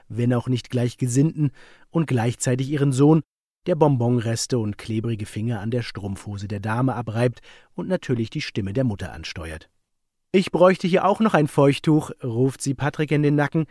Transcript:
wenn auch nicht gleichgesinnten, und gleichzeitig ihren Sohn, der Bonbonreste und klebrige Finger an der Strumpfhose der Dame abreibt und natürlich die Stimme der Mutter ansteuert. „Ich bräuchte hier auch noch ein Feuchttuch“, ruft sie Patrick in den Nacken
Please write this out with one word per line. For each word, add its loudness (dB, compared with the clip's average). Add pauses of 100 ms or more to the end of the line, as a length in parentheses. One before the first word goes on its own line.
wenn 0
auch -2
nicht -4
gleichgesinnten, 0 (380)
und -2
gleichzeitig -2
ihren 0
Sohn, 6 (420)
der 0
Bonbonreste 0
und -4
klebrige -4
Finger -6
an -6
der -2
Strumpfhose -10
der -6
Dame 0
abreibt -2 (320)
und -8
natürlich -2
die -8
Stimme -6
der 0
Mutter -6
ansteuert. -12 (640)
„Ich 2
bräuchte 4
hier 2
auch 2
noch 2
ein 4
Feuchttuch“, 2 (120)
ruft -2
sie -4
Patrick -4
in 2
den 4
Nacken 0